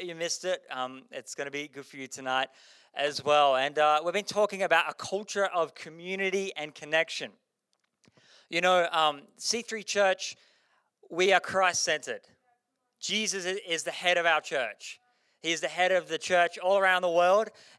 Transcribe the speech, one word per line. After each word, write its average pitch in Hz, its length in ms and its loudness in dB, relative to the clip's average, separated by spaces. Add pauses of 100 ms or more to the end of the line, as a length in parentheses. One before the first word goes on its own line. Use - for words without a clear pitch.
you 175 100 -10
missed 165 320 -6
it. 185 240 -2
Um, 131 400 -8
it's - 240 -12
gonna 143 160 -8
be 147 180 -8
good 139 180 -16
for 143 120 -20
you 135 100 -12
tonight 131 420 -4 (440)
as 143 320 -4
well. 147 300 6
And, 143 240 0
uh, 151 260 4
we've 175 80 -2
been 202 100 -2
talking 196 380 0
about 170 260 4
a 147 60 -6
culture 202 520 -4
of 165 280 -2
community 190 800 -4
and 151 200 -10
connection. 156 560 -2 (1160)
You 170 120 -2
know, 180 300 4
um, 151 320 2 (140)
C 226 260 -4
three 220 200 -10
Church, 196 520 0 (760)
we 185 240 4
are 180 60 6
Christ-centered. 165 840 0 (760)
Jesus 190 480 -4
i-, 190 200 -4
is 160 140 -2
the 165 100 -6
head 175 280 2
of 170 80 2
our 156 140 4
church. - 580 -6 (420)
He 165 100 -2
is 156 100 -2
the 170 60 -4
head 180 240 2
of 175 160 0
the 160 100 -4
church 175 400 2
all 190 220 2
around 185 240 4
the 175 80 0
world, 185 380 4 (300)